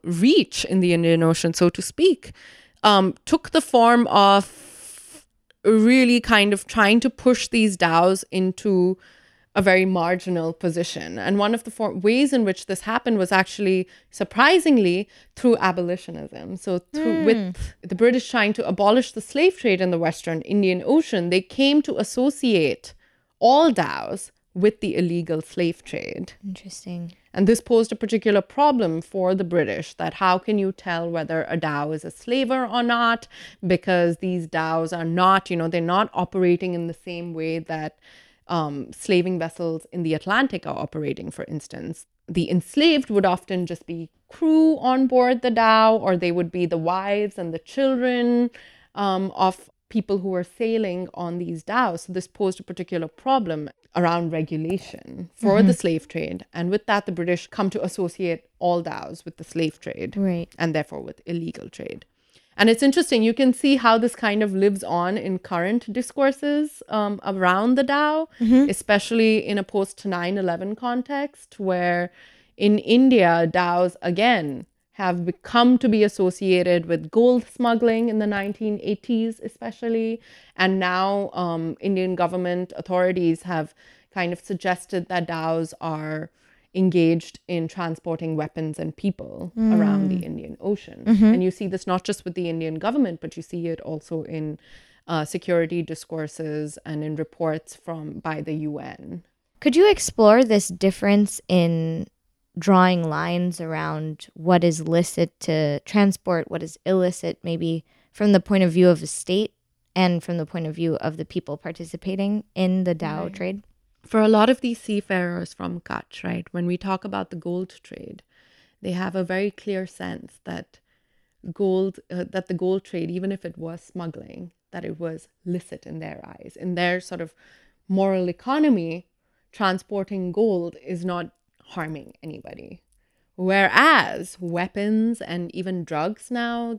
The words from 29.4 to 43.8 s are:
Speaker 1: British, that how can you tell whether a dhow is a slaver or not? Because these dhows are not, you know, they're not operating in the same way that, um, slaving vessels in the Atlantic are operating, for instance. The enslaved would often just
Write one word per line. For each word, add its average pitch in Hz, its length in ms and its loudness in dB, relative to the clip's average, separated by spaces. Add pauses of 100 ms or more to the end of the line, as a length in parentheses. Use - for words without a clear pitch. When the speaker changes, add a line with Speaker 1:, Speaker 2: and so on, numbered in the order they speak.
Speaker 1:
British, 165 500 -2
that 165 200 -6
how 185 240 2
can 208 200 -2
you 196 140 0
tell 170 380 -6
whether 160 360 -4
a 165 120 -4
dhow 151 340 -4
is 156 140 -8
a 160 40 -12
slaver 262 560 -2
or 233 160 -2
not? 233 460 0 (380)
Because 175 520 2
these 180 280 -4
dhows 160 480 -2
are 165 100 -6
not, 185 460 2
you 180 60 -2
know, 165 120 -2
they're 170 140 -2
not 180 320 0
operating 180 580 0
in 170 140 -4
the 165 80 -8
same 170 400 -12
way 160 240 -6
that, 156 400 -10 (500)
um, 147 440 -4
slaving 180 460 0
vessels 165 540 -6
in 175 100 -6
the 160 120 -2
Atlantic 208 520 -2
are 147 100 -6
operating, - 540 -8
for - 160 -12
instance. - 600 -12 (220)
The 170 220 -4
enslaved 285 580 0
would 202 160 2
often 180 420 -2
just 165 200 -12